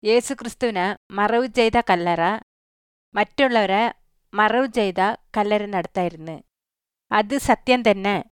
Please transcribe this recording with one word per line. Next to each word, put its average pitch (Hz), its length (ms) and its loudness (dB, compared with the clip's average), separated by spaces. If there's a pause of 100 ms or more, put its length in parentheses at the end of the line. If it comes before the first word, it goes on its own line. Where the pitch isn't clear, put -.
യേശുക്രിസ്തുവിനെ 226 920 -2 (140)
മറവ് 220 360 0
ചെയ്ത 226 420 0
കല്ലറ 175 500 0 (760)
മറ്റുള്ളവരെ 214 760 0 (400)
മറവ് 214 340 2
ചെയ്ത 208 480 0 (220)
കല്ലറ 208 280 0
നടത്തായിരുന്നു. 170 800 -6 (680)
അത് 214 260 0
സത്യം 247 540 2
തന്നെ. 196 420 0